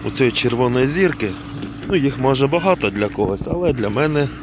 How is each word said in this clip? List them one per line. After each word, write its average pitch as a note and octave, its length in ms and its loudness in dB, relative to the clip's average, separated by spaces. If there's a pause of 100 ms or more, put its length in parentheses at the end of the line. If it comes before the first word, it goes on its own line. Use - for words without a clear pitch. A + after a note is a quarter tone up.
у A2+ 60 -2
цієї A#2+ 220 2
червоної B2 560 2
зірки, D3+ 420 0 (580)
ну, G3 80 0
їх C#3 220 2
може C3+ 280 2
багато E3 440 2
для G#2 160 0
когось, G2 400 -2
але E3+ 260 0
для A2+ 160 -2
мене C#3+ 400 0 (140)